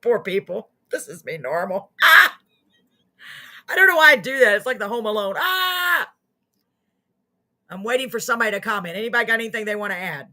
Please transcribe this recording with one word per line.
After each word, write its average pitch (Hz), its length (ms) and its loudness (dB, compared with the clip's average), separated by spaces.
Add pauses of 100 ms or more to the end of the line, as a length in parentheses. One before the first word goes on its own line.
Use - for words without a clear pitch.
Poor 233 200 2
people. 190 500 -6 (200)
This - 180 -6
is - 160 -18
me 156 140 -10
normal. 170 520 -6 (120)
Ah! 330 360 6 (1300)
I - 80 -6
don't 370 120 6
know 359 80 4
why 311 160 8
I 285 40 6
do 262 240 -6
that. 214 160 6
It's 208 100 -4
like 254 120 -4
the 202 100 -6
Home 226 180 -6
Alone. 208 300 -4
Ah! 359 720 0 (1600)
I'm 185 120 -14
waiting 247 280 -6
for 226 100 -6
somebody 233 320 -2
to 202 80 -4
comment. 190 360 -6
Anybody 226 280 -2
got 226 160 -2
anything 226 240 -8
they 208 120 -6
wanna 208 180 -6
add? 175 380 -10